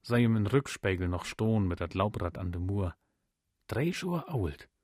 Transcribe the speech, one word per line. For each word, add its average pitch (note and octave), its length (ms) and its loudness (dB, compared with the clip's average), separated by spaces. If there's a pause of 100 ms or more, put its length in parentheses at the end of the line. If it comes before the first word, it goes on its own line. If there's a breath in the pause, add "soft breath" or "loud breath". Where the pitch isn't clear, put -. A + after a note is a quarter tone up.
Sei A#2+ 240 4
im A2 220 4
Rückspiegel F#2+ 600 0
noch F2 180 -2
stohn A2 420 2
mit F2 140 -2
dat E2+ 100 -6
Laubrad F#2+ 460 0
an F2+ 140 -4
de F2 100 -6
Mur. F#2+ 320 -2 (720)
Drei D3+ 240 0
Johr F3 420 -4
ault. F#2 380 -2 (140)